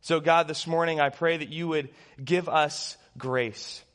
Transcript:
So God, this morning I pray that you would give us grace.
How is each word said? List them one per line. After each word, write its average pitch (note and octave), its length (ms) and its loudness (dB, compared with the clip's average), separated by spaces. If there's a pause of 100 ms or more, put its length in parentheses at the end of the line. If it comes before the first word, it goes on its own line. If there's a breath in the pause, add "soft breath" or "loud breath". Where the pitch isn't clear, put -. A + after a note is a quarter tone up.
So E3 180 0
God, E3 260 6
this D#3 220 -6
morning E3 320 2
I C#3+ 80 4
pray E3 300 0
that D3+ 100 -8
you E3 180 -6
would D3+ 260 -2 (320 loud breath)
give F3 240 0
us - 480 0 (220 soft breath)
grace. B2+ 640 -4 (120)